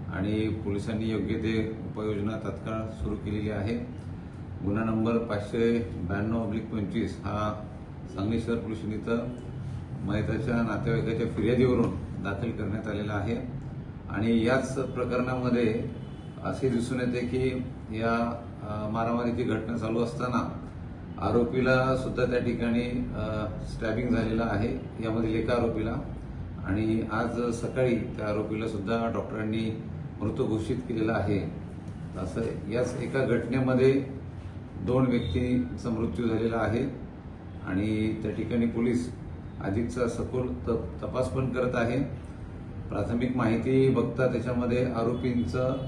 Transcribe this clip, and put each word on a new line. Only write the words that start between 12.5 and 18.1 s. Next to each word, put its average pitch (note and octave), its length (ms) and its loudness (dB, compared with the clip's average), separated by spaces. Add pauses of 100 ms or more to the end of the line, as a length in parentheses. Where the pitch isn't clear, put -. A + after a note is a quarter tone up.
करण्यात G#2 360 -4
आलेला G#2 260 -2
आहे. G2+ 220 0 (760)
आणि A2 360 4
याच B2+ 340 2
प्रकरणामध्ये B2 1080 2 (580)
असे - 260 0
दिसून B2 320 0
येते B2 260 0
की B2+ 360 0 (360)
या, A#2 440 0 (200)